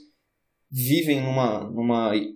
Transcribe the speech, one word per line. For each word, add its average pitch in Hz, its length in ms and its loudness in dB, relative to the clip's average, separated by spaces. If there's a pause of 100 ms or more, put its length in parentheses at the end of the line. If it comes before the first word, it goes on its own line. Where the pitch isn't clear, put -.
(720)
vivem 139 500 0
numa, 127 480 0
numa 117 420 0 (240)